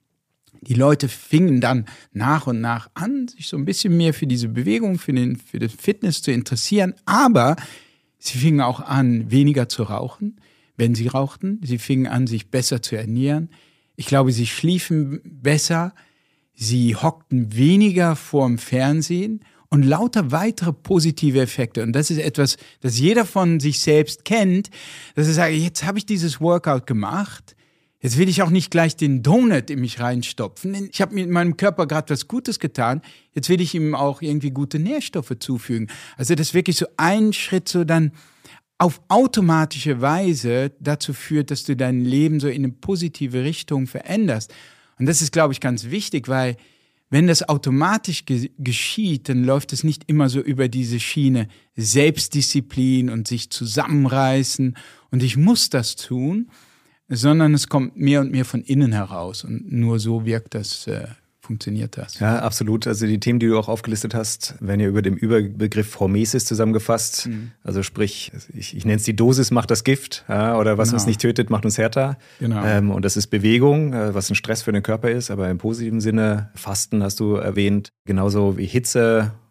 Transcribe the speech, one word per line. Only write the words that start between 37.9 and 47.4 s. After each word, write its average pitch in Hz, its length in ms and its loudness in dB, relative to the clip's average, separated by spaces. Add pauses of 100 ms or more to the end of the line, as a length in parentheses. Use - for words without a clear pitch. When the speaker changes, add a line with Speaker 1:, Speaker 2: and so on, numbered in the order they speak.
Speaker 1:
auf 170 300 2
automatische 160 920 2
Weise 139 800 0
dazu 147 320 -4
führt, 151 360 -4
dass 143 140 -6
du 135 140 -4
dein 127 260 0
Leben 147 380 2
so 143 80 -2
in 135 160 -2
eine 127 80 -4
positive 147 720 -4
Richtung 139 440 -4
veränderst. 147 680 -2 (460)
Und 127 60 0
das 160 160 2
ist, 151 100 -2
glaube 156 220 4
ich, - 80 -10
ganz 120 300 -2
wichtig, 175 360 -6
weil 127 300 0 (540)
wenn 156 160 6
das 165 200 2